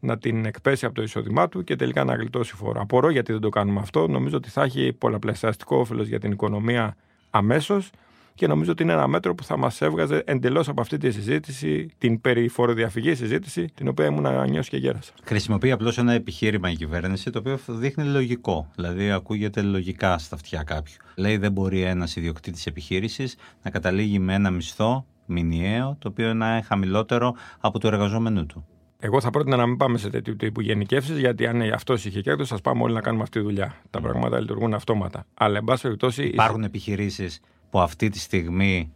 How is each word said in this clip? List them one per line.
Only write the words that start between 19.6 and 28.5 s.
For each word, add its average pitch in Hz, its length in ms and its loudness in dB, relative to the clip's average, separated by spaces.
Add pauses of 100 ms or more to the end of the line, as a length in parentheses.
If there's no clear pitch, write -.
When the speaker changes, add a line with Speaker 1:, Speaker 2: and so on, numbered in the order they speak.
Speaker 2:
λογικά 95 560 2
στα - 160 -10
αυτιά 78 280 -8
κάποιου. 78 340 -8 (180)
Λέει, 101 220 2
δεν 101 160 2
μπορεί 95 300 0
ένας 90 340 -2
ιδιοκτήτης 82 500 -6
επιχείρησης 95 680 -4 (260)
να 107 80 -6
καταλήγει 98 480 2
με 95 160 2
ένα 98 160 4
μισθό 110 560 -2 (200)
μηνιαίο, 90 720 -2
το - 100 -8
οποίο 113 260 0
να 113 180 2
είναι 113 100 0
χαμηλότερο 107 720 2 (260)
από 107 180 0
του 104 80 0
εργαζόμενου 104 600 2
του. 76 200 -14 (320)